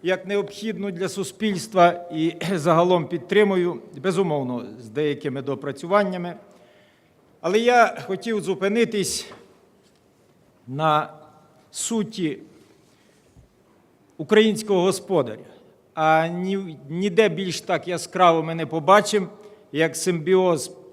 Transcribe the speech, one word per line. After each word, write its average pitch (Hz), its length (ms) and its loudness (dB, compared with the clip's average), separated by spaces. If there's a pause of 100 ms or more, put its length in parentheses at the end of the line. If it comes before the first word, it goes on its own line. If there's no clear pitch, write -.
як 185 220 -2
необхідну 202 640 -6
для 175 180 -6
суспільства 180 1000 0
і 160 220 -2 (120)
<clears throat> 185 80 -2
загалом 170 540 4
підтримую, 185 720 0 (200)
безумовно, 147 640 -2 (140)
з 113 100 -16
деякими 143 520 -4
допрацюваннями. 170 960 -4 (1040)
Але 190 180 0
я 233 380 4 (100)
хотів 202 340 -4
зупинитись 202 920 -2 (1400)
на 151 460 0 (580)
суті 196 680 -4 (1800)
українського 214 640 2
господаря. 175 640 -2 (500)
А 160 340 2
ні, 180 500 -6 (120)
ніде 190 400 2
більш 175 320 -6
так 170 260 -4
яскраво 170 560 4
ми 160 120 -6
не 165 100 -4
побачимо, 190 600 4 (440)
як 160 240 0
симбіоз 175 760 0 (220)